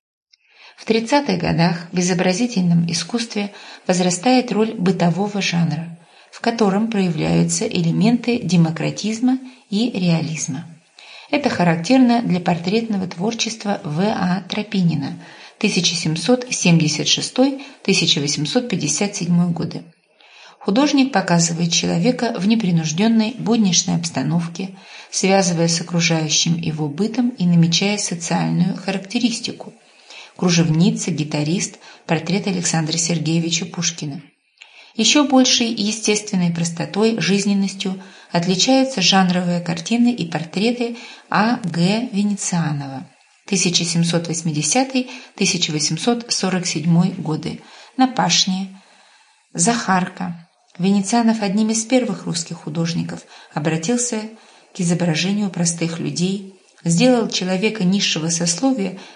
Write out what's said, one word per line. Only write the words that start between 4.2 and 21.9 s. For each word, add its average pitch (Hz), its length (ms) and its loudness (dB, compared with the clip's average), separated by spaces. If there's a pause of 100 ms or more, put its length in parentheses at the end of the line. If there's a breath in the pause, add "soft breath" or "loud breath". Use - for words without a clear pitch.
роль 220 220 0
бытового 185 680 0
жанра, 170 580 -2 (320 soft breath)
в - 80 -20
котором 233 500 2
проявляются 170 800 2
элементы 220 720 2
демократизма 175 1000 0 (300 loud breath)
и 220 220 0
реализма. 165 760 -2 (640 loud breath)
Это 269 200 0
характерно 233 760 4
для 170 160 0
портретного 190 640 -2
творчества 208 800 -4
В 151 180 -4
А 190 480 0
Тропинина, 170 720 -2 (400 loud breath)
тысяча 185 340 0
семьсот 170 560 0
семьдесят 156 580 4
шестой, - 560 0 (200 loud breath)
тысяча 170 380 2
восемьсот 151 480 -2
пятьдесят 151 460 -2
седьмой 175 340 2
годы. 165 340 -6 (760 loud breath)
Художник 269 520 2
показывает 170 640 2
человека 226 640 0